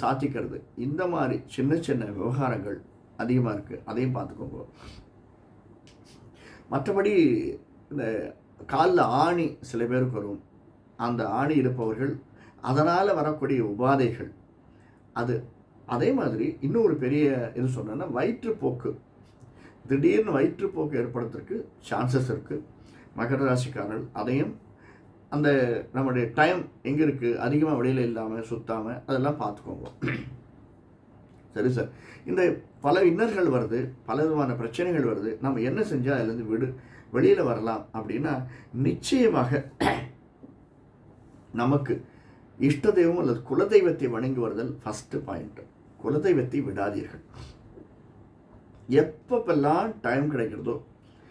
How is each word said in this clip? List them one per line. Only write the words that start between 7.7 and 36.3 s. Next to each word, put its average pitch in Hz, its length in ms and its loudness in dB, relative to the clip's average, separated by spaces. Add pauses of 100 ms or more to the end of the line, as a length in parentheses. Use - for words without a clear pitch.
இந்த 139 140 -6 (680)
கால்ல 175 280 4 (240)
ஆணி 170 220 2 (240)
சில 117 200 -2
பேருக்கு 127 280 0
வரும். 101 220 -8 (680)
அந்த 120 160 -2 (180)
ஆணி 151 220 2
இருப்பவர்கள் 123 500 -2 (500)
அதனால 160 520 4
வரக்கூடிய 147 520 0
உபாதைகள், 120 640 0 (840)
அது 120 220 -2 (520)
அதே - 240 2
மாதிரி 127 340 0 (140)
இன்னொரு 196 360 2
பெரிய 139 280 2 (300)
இது 127 140 0
சொன்னேன்னா, 120 460 -6
வயிற்றுப்போக்கு. 135 760 -2 (960)
திடீர்னு 170 500 4
வயிற்றுப்போக்கு 143 640 0
ஏற்படுறதுக்கு 120 560 -6 (300)
சான்சஸ் 123 460 0
இருக்கு. - 240 -6 (600)
மகர 123 300 0
ராசிக்காரர்கள் 110 640 -2
அதையும் 131 400 -2 (800)
அந்த 147 160 2 (440)
நம்முடைய 127 320 0 (100)
டைம் 170 260 4 (220)
எங்க 143 200 0
இருக்கு, 131 260 0 (120)
அதிகமா 151 340 2
வெளியில 127 340 2
இல்லாம, 113 300 -6 (120)
சுத்தாம, 113 440 -6 (120)
அதெல்லாம் 135 340 0
பார்த்துக்கோங்க. 90 480 -10 (1700)
சரி 117 180 2
சார், 123 180 -2 (360)
இந்த 359 160 2 (380)
பல 165 240 4
இன்னல்கள் 185 500 4
வருது, 117 260 0 (240)
பல 117 180 -2
விதமான 151 320 2
பிரச்சனைகள் 139 560 0
வருது, 110 300 -2
நம்ம 131 200 -2
என்ன 131 220 0
செஞ்சா 143 320 0
அதுலேருந்து 113 360 -2